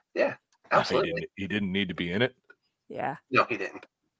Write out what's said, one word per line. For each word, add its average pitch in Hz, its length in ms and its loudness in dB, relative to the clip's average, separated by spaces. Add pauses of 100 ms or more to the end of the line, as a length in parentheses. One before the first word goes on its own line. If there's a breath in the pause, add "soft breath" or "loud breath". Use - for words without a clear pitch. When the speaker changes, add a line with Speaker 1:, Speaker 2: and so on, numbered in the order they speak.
(140)
Speaker 1:
yeah, - 200 2 (360)
Speaker 2:
Uh, - 60 2
he - 0 -
Speaker 1:
absolutely. - 360 2
Speaker 2:
didn't, 82 240 -6
he 98 120 -6
didn't 101 240 0
need 98 160 2
to 85 60 -6
be 85 180 -2
in 104 100 2
it. 123 120 2 (540)
Speaker 3:
Yeah. 131 280 -4 (140)
Speaker 1:
No, 113 140 6
he 107 120 -2
didn't. 98 300 -10 (320)